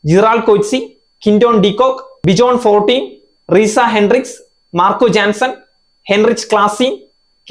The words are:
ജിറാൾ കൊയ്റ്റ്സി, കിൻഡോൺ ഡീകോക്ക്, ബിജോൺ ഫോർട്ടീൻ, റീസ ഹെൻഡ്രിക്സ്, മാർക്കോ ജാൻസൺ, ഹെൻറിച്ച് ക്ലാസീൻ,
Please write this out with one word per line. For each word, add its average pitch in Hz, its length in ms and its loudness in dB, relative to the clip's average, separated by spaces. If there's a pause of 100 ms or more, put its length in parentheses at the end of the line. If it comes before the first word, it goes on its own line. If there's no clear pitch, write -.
(100)
ജിറാൾ 220 380 2
കൊയ്റ്റ്സി, 208 320 0 (420)
കിൻഡോൺ 214 420 2
ഡീകോക്ക്, 247 380 0 (260)
ബിജോൺ 240 360 2
ഫോർട്ടീൻ, 208 420 0 (500)
റീസ 214 220 2 (160)
ഹെൻഡ്രിക്സ്, 214 420 0 (440)
മാർക്കോ 202 280 0 (100)
ജാൻസൺ, 208 360 -2 (560)
ഹെൻറിച്ച് 220 400 0
ക്ലാസീൻ, 208 420 0 (580)